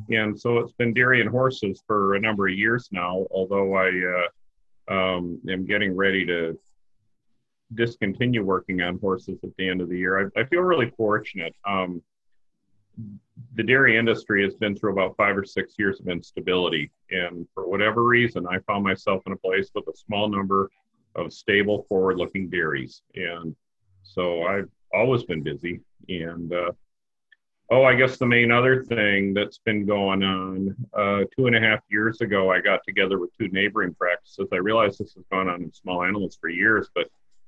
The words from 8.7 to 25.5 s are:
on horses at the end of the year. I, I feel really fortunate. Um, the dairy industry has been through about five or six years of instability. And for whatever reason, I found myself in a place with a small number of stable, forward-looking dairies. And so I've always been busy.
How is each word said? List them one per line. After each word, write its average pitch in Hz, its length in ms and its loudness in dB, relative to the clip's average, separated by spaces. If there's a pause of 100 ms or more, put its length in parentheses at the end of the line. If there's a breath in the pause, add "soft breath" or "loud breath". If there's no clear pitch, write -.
on 90 180 -4
horses 95 440 -4
at - 140 -12
the 95 120 -2
end 92 100 -2
of 87 100 -4
the 90 80 -4
year. 95 380 0
I, 107 60 0
I - 40 2
feel 170 160 0
really 165 360 2
fortunate. 104 580 -2 (100)
Um, 92 360 -4 (1500)
the 110 80 -2
dairy 127 340 4
industry 107 460 2
has 95 120 -2
been 104 200 -2
through 104 160 -2
about 95 260 0
five 101 200 2
or 98 80 -2
six - 340 -6
years 98 200 0
of 90 80 -12
instability. 85 840 -2 (180)
And 87 440 -6
for 95 140 -8
whatever 107 360 0
reason, 120 440 2
I 92 200 -2
found 101 160 -2
myself 95 420 -2
in 95 60 -8
a 98 60 -8
place 95 360 -2
with 104 140 -8
a 80 80 -10
small 104 320 -4
number 98 420 0 (460)
of 82 160 -6
stable, 101 560 0
forward-looking 92 600 0
dairies. 78 540 -4 (100)
And 85 420 -10 (460)
so 87 420 -2
I've 95 260 -2 (220)
always 120 320 2
been 78 200 -4
busy. 76 360 -6 (300)